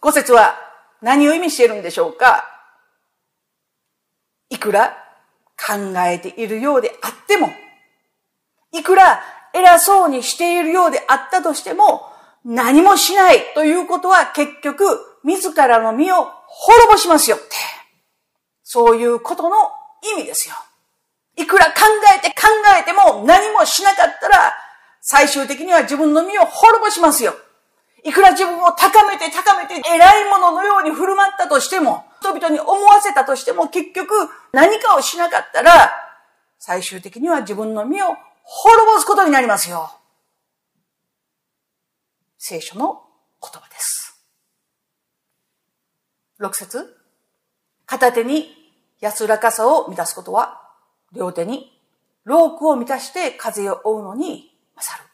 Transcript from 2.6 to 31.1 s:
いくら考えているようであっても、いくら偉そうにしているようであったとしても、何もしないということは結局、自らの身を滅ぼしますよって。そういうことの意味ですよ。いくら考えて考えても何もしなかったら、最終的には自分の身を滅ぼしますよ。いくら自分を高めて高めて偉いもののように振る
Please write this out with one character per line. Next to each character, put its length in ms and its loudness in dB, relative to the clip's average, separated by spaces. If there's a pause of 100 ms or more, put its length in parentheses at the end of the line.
い 100 -14
く 140 -6
ら 240 0 (640)
考 160 -8 (260)
え 180 -2
て 100 -14 (100)
い 100 -10
る 140 -8
よ 140 -2
う 40 2
で 220 -8
あ 60 -12
っ 40 -14 (140)
て 100 0
も、 140 -2 (1200)
い 100 -10
く 120 0
ら 280 4 (300)
偉 260 6
そ 280 2
う 20 0
に 140 -4
し 140 -8
て 220 -2
い 40 -2
る 100 -4
よ 140 2
う 40 0
で 160 -8
あ 100 4
っ 140 -10
た 120 -2
と 100 -4
し 100 -10
て 120 -10
も、 360 0 (340)
何 360 2
も 160 6
し 180 -4
な 180 6
い 200 0
と 120 -2
い 100 2
う 120 -4
こ 120 -4
と 100 -6
は 200 2
結 340 -8
局、 600 -4
自 320 -4
ら 260 2
の 120 -4
身 200 -2
を 120 2 (220)
滅 420 6
ぼ 80 6
し 100 -2
ま 120 4
す 120 -2
よ 60 0
っ 20 -14
て。 80 -20 (1160)
そ 300 2
う 20 -4
い 80 -4
う 160 -2
こ 160 -10
と 140 -4
の 60 0 (580)
意 60 -8
味 40 -8
で 100 -14
す 140 -6
よ。 60 -18 (840)
い 100 -6
く 120 2
ら 80 6
考 60 -2 (440)
え 40 -8
て 100 -4
考 160 -2 (340)
え 40 -8
て 100 -4
も 300 2
何 280 2
も 140 2
し 160 -6
な 120 2
か 120 0
っ 120 -6
た 100 -6
ら、 260 2 (480)
最 260 2
終 180 -6
的 200 -10
に 60 -2
は 100 4
自 140 -6
分 180 0
の 100 0
身 140 -6
を 80 4
滅 340 4
ぼ 100 -2
し 100 -6
ま 120 2
す 100 -4
よ。 120 -4 (680)
い 120 -8
く 80 2
ら 80 8
自 160 -2
分 160 -8
を 100 2
高 340 2
め 120 -6
て 120 -6
高 280 0
め 80 -10
て 80 -14 (120)
偉 340 6
い 100 -4
も 80 2
の 140 2
の 120 -4
よ 140 0
う 40 0
に 80 -4
振 180 -6
る 80 -2